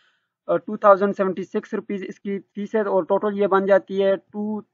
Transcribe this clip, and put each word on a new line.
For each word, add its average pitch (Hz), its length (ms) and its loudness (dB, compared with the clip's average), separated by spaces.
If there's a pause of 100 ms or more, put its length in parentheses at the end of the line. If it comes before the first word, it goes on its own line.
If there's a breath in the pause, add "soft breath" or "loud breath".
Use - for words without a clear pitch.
(480)
अ, 170 100 0
टू 214 200 -8
थाउजेंड 202 360 4
सेवेंटी 190 300 -4
सिक्स 208 300 -8
रुपीज 202 320 -6
इसकी 196 340 -8
फीस - 360 -10
है 214 100 0
और 190 200 0
टोटल 202 340 -2
ये 202 80 2
बन 190 180 2
जाती 190 340 2
है 196 180 2
टू 208 440 -8 (120)